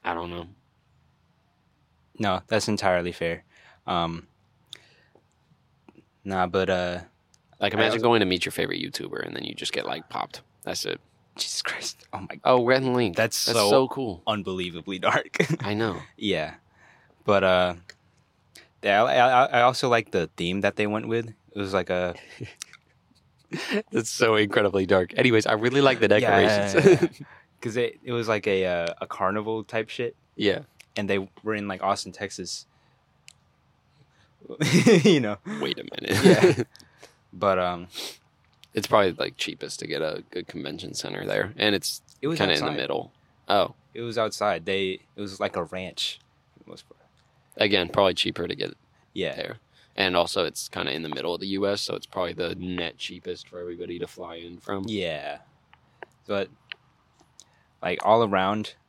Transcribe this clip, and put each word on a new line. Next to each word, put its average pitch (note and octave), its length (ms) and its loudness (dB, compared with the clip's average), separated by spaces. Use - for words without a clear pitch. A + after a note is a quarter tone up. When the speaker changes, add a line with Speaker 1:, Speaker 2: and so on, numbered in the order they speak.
Speaker 1:
I F#2 100 -4
don't F2 160 -6
know. F2 180 -10
Speaker 2:
No, F#2+ 280 0
that's G#2+ 200 2
entirely F2+ 460 0
fair. E2 320 -6
Um, E2+ 400 -2
nah, F#2+ 200 0
but, F#2 240 0
uh, F2+ 300 -2
Speaker 1:
Like, G2 140 0
Speaker 2:
I - 40 -2
Speaker 1:
imagine A2 220 2
Speaker 2:
also A2 80 -4
Speaker 1:
going A#2 140 6
to G2 40 4
meet F2+ 200 0
your - 80 -4
favorite F2 280 -4
YouTuber - 440 -8
and - 100 -10
then - 80 -8
you - 120 -8
just - 180 -8
get, - 120 -4
like, D#2 240 -8
popped. - 320 -8
That's - 220 -6
it. - 160 -6
Speaker 2:
Jesus - 260 -6
Christ! - 520 -8
Oh F#2+ 60 -10
my - 260 -14
Speaker 1:
Oh, B2+ 200 4
Rhett C3 180 4
and B2+ 100 0
Link. A2+ 240 0
Speaker 2:
That's A2+ 280 0
Speaker 1:
That's A#2 120 0
Speaker 2:
so G#2 120 4
Speaker 1:
so C3+ 200 6
cool. A2+ 380 -6
Speaker 2:
unbelievably F#2 720 -6
dark. - 380 -2
<laughs> - 120 -4
Speaker 1:
I G#2 100 -2
know. G#2+ 240 -2
Speaker 2:
Yeah. D#2+ 400 -4
But, G2+ 180 4
uh, F2+ 300 4
yeah, G2+ 200 6
I, C3+ 120 4
I, B2+ 300 6
I B2 180 2
also B2+ 260 2
like A#2 220 2
the E2+ 260 0
theme F2+ 240 -2
that G2+ 160 0
they G#2+ 100 0
went G#2+ 220 -2
with. A2+ 180 -2
It G#2 80 -10
was G2 140 -4
like F2+ 160 0
a F2+ 260 -2
Speaker 1:
<laughs> - 420 -6
That's A2+ 180 -2
so A2+ 260 4
incredibly G2+ 500 2
dark. F#2 320 2
Anyways, A#2+ 280 6
I - 80 2
really A#2+ 280 2
like C3 180 6
the G#2+ 80 4
Speaker 2:
Yeah, G2+ 100 6
yeah, G#2 560 4
Speaker 1:
decorations. E3 120 6
Speaker 2:
yeah, E3+ 60 0
yeah. C#3+ 60 -16
Speaker 1:
<laughs> - 200 -20
Speaker 2:
'Cause A2 140 -8
it, A#2+ 300 -2
it B2 80 -6
was A#2 160 -2
like G#2+ 180 0
a, F#2+ 180 2
uh, E2+ 360 -2
a - 60 -8
carnival G#2+ 580 -2
type A2 240 -6
shit. A#2+ 260 -6
Speaker 1:
Yeah. G2 240 0
Speaker 2:
And G2+ 140 -4
they G2 180 0
were G#2+ 120 -4
in, G#2 120 -6
like, F#2 160 -8
Austin, G2 300 -2
Texas. - 520 -12
<laughs> - 160 -6
You E3 160 8
know. G#2 180 -2
Speaker 1:
Wait - 180 -4
a - 40 -12
minute. - 400 -2
Speaker 2:
Yeah. F3 460 8
Speaker 1:
<laughs> - 40 -20
Speaker 2:
But, F#2+ 280 2
um, F2+ 300 -2
Speaker 1:
It's G#2+ 140 -4
probably, G2+ 260 6
like, - 240 -6
cheapest - 440 -8
to - 60 -10
get D2 140 -4
a D#2+ 300 -4
good F2+ 160 -10
convention - 480 -10
center G2 320 -8
there. G2+ 300 -2
And G#2 180 2
it's - 260 -6
Speaker 2:
It C3+ 40 -2
was D#3+ 120 -4
Speaker 1:
kinda F#2+ 160 2
in D2 60 0
the D2+ 40 -2
Speaker 2:
outside. D2+ 120 -4
Speaker 1:
middle. - 340 -4
Oh. G2 280 2
Speaker 2:
It A#2 80 -10
was A#2 160 -6
outside. G#2 480 -2
They, F#2+ 360 -2
it G2+ 60 -12
was F#2+ 180 -10
like G2+ 160 -2
a F2+ 100 -2
ranch. - 540 -8
For - 60 -20
the - 80 -20
most - 180 -20
part. - 100 -20
Speaker 1:
Again, G2 340 2
probably F#2+ 260 4
cheaper F2 320 -4
to F#2 80 -4
get - 180 -6
Speaker 2:
Yeah. E2 220 -6
Speaker 1:
there. - 220 -10
And F#2 220 2
also, F2 260 2
it's - 260 -6
kinda E2+ 220 -6
in E2 120 -6
the D#2 60 -6
middle E2+ 260 -4
of - 40 -10
the F#2+ 100 -8
U G2 180 -2
S, G2+ 140 -2
so - 140 -6
it's - 120 -12
probably F2+ 260 -4
the F2 220 -6
net F2+ 420 -8
cheapest - 500 -12
for F2+ 120 -16
everybody F2 400 -10
to E2 80 -8
fly E2+ 300 -14
in F2 220 -16
from. G2 280 -8
Speaker 2:
Yeah. D#2 540 -6
But, G2 240 -4
like, F2+ 200 -2
all A2+ 200 6
around G2+ 500 0